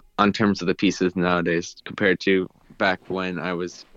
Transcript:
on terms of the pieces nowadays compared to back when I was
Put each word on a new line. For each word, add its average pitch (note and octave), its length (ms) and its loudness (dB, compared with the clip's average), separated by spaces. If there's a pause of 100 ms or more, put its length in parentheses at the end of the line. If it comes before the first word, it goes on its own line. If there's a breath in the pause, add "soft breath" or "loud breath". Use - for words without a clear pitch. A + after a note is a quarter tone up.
(180)
on G2+ 160 4
terms G2+ 280 2
of F2 60 -2
the F#2 80 2
pieces F#2 400 0
nowadays F2 720 0
compared F#2+ 360 0
to F#2+ 280 2 (280)
back F#2+ 300 0
when F#2 320 -6
I F2+ 140 -4
was F2 320 -8 (120)